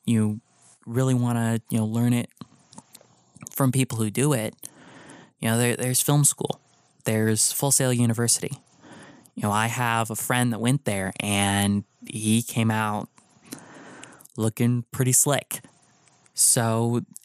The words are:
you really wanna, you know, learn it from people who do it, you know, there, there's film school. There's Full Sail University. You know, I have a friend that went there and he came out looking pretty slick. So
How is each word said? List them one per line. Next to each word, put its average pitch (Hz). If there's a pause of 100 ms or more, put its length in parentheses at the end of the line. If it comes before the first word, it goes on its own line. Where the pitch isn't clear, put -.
you 107 (420)
really 131
wanna, 117 (100)
you 117
know, 110
learn 117
it 120 (1200)
from 131
people 127
who 110
do 135
it, 110 (840)
you 113
know, 113
there, 120
there's 127
film 147
school. - (440)
There's 110
Full 143
Sail 131
University. 117 (760)
You -
know, 104
I 110
have 117
a 107
friend 123
that 104
went 123
there 95
and 101 (220)
he 110
came 113
out 107 (1300)
looking 120
pretty 127
slick. - (760)
So 117 (220)